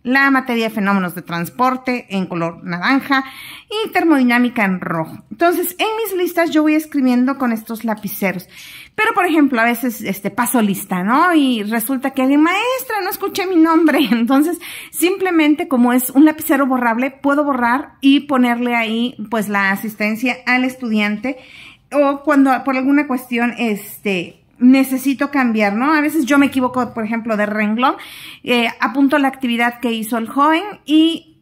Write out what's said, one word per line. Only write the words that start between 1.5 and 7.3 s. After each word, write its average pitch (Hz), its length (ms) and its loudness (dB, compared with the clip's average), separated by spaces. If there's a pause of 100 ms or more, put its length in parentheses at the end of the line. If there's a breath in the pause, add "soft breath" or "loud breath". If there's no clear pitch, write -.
en 190 160 -4
color 170 380 -6
naranja 254 640 -2 (440 loud breath)
y 427 200 -6
termodinámica 247 720 2
en 185 160 0
rojo. - 500 -6
Entonces, 349 480 0
en 381 100 -2 (100)
mis 403 200 -4
listas 349 340 0
yo 302 100 2
voy 302 140 2
escribiendo 262 640 0